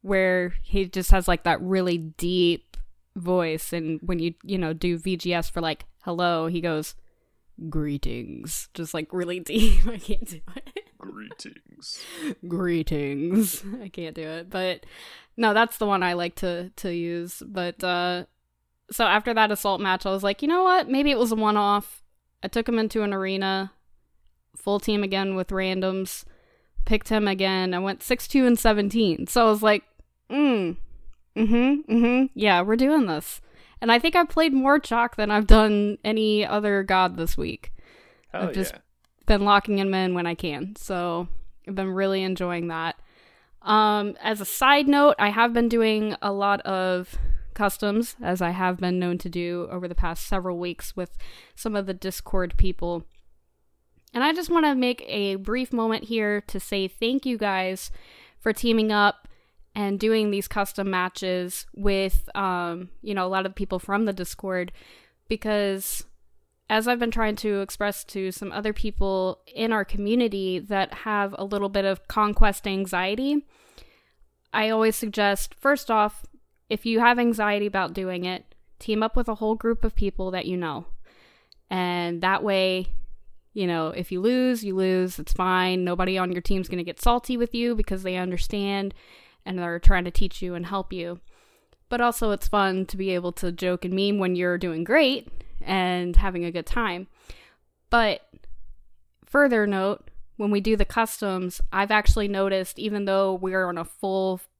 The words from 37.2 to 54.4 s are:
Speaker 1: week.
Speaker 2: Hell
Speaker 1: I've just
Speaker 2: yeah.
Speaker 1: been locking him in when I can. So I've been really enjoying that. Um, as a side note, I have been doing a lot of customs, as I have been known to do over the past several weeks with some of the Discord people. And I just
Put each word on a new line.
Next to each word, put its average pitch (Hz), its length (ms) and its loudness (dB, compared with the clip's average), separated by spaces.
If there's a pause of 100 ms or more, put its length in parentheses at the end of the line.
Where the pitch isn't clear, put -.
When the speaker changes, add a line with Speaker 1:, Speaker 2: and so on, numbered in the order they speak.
Speaker 1:
week. - 340 -6 (600)
Speaker 2:
Hell 92 120 -4
Speaker 1:
I've 165 100 -4
just 185 200 -4
Speaker 2:
yeah. - 60 -18 (460)
Speaker 1:
been 202 200 4
locking 202 340 2
him 196 140 -2
in 185 200 0
when 175 140 -2
I 170 80 -2
can. 175 400 -8
So 175 540 -6 (380)
I've 196 80 -10
been 190 160 -4
really 190 300 0
enjoying 180 460 -4
that. 165 320 -6 (600)
Um, 208 600 2
as 214 200 -4
a 190 40 -8
side 277 440 4
note, 285 280 6
I 208 120 4
have 233 240 2
been 233 160 2
doing 220 520 2
a 202 120 -2
lot 202 280 0
of 185 560 -2 (360)
customs, 208 640 0
as 185 220 -2
I 170 80 0
have 180 280 -2
been 180 200 0
known 180 220 -2
to 175 100 -8
do 175 400 -6
over 180 180 -8
the 175 60 -8
past 170 320 0
several 180 320 -2
weeks 175 380 -8
with 180 200 -8 (400)
some 214 200 -6
of 202 100 -2
the 190 80 -6
Discord 185 640 -2
people. 175 480 4 (1080)
And 247 120 0
I 311 100 4
just 339 160 -4